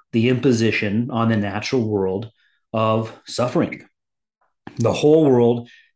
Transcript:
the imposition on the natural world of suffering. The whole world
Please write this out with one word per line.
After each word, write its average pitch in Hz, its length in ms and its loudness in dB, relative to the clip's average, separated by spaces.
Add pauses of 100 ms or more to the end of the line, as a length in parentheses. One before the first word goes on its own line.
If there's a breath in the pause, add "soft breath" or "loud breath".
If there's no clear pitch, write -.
(120 soft breath)
the 117 180 2
imposition 113 840 0
on 113 160 0
the 113 80 2
natural 104 500 -2
world 101 460 -4 (400)
of 110 540 -2
suffering. - 600 -4 (920)
The 113 160 0
whole 151 360 4
world 120 400 2 (260 loud breath)